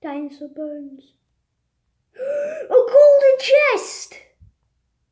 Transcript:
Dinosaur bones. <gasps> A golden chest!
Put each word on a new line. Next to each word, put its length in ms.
Dinosaur 460
bones. 640
<gasps> 20
A 520
golden 720
chest! 760